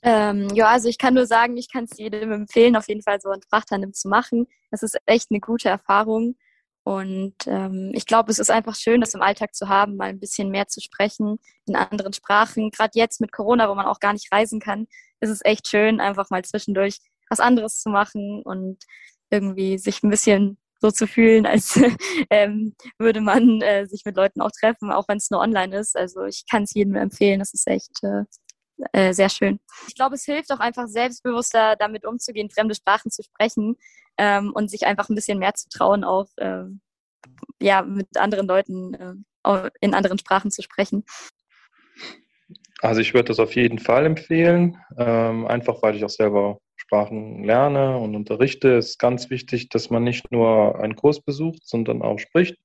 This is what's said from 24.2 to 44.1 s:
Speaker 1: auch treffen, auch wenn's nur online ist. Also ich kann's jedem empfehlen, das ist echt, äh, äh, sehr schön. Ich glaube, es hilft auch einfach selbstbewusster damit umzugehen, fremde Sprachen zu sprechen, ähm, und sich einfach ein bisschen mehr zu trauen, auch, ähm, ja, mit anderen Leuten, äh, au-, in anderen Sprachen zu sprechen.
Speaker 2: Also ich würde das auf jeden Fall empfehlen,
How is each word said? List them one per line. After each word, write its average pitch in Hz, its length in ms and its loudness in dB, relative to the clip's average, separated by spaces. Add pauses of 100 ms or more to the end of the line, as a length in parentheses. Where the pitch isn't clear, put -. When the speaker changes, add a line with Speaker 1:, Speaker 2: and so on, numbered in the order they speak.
Speaker 1:
auch 214 100 -2
treffen, 220 400 0
auch 202 160 -2
wenn's 208 220 -4
nur 190 120 0
online 196 360 -2
ist. 214 180 -6
Also 185 300 -6
ich - 240 -10
kann's 208 240 -2
jedem 196 220 0
empfehlen, 196 440 0
das 196 140 -8
ist - 140 -4
echt, - 360 -6
äh, 202 200 -4 (680)
äh, 190 200 2
sehr 196 160 4
schön. 202 300 -2 (280)
Ich - 80 -18
glaube, 262 200 -2
es - 100 -12
hilft 294 260 -4
auch 269 80 -4
einfach 240 280 -4
selbstbewusster 233 880 0
damit 214 300 -4
umzugehen, 220 440 -8
fremde 214 260 -2
Sprachen - 360 0
zu - 120 -12
sprechen, 220 540 -4 (400)
ähm, 202 360 0
und 214 160 -4
sich - 160 -4
einfach 202 240 0
ein 220 60 0
bisschen 208 240 -4
mehr 190 140 0
zu - 160 -12
trauen, 202 340 2
auch, 190 240 -2 (100)
ähm, 190 440 -8 (800)
ja, 196 200 4
mit 196 360 -6
anderen 196 300 0
Leuten, 185 460 -2
äh, 185 200 -14 (300)
au-, 190 260 -2 (100)
in 202 140 0
anderen 196 240 0
Sprachen 196 340 -2
zu - 100 -10
sprechen. - 420 -6 (1800)
Speaker 2:
Also 113 200 2
ich - 120 -2
würde 120 160 2
das 113 100 0
auf 113 160 0
jeden 120 240 0
Fall 131 260 2
empfehlen, 170 720 2 (200)